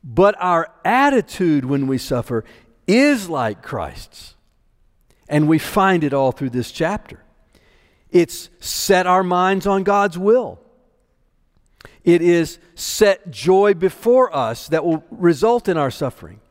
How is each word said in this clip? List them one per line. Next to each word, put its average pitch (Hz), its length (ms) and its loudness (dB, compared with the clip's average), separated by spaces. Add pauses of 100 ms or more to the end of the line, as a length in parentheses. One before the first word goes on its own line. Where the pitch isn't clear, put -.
but 175 340 4
our 170 320 0 (140)
attitude 196 800 0
when 139 220 -2
we 135 100 -2
suffer 120 480 -4 (420)
is 233 440 2
like 117 320 -4
Christ's. - 720 -12 (960)
And 151 180 2
we 160 100 4
find 190 460 0
it 135 80 -2
all 135 180 2
through 131 200 -6
this 123 200 -6
chapter. - 540 -6 (840)
It's - 400 -2 (100)
set - 460 -2
our 185 180 2
minds 185 420 0
on 196 160 0
God's 202 360 -2
will. 202 420 0 (1400)
It 170 180 4
is 170 380 0 (160)
set - 560 -2
joy 190 420 2
before 220 600 0
us 117 340 -4
that 156 160 -2
will 160 260 -2
result 185 580 0
in 175 80 0
our 143 140 -2
suffering. 107 480 -10 (120)